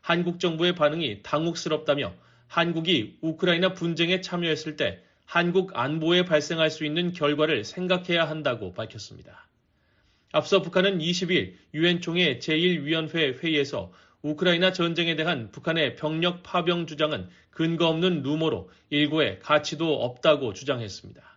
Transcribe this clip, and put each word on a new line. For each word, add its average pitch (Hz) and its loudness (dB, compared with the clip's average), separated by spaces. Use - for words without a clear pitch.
한국 175 0
정부의 175 0
반응이 151 0
당혹스럽다며 151 -2
한국이 165 0
우크라이나 175 2
분쟁에 170 0
참여했을 165 -4
때 101 -2
한국 175 2
안보에 160 2
발생할 160 2
수 156 -6
있는 170 -2
결과를 147 2
생각해야 180 0
한다고 127 -4
밝혔습니다. - -14
앞서 190 4
북한은 185 2
이십 175 -2
일 117 -2
유엔 170 2
총회 165 0
제일 165 0
위원회 160 0
회의에서 139 -2
우크라이나 175 2
전쟁에 170 0
대한 151 -2
북한의 160 -2
병력 165 -2
파병 175 0
주장은 147 -2
근거 165 0
없는 165 2
루머로 143 -2
일고의 143 0
가치도 151 0
없다고 131 2
주장했습니다. 113 -8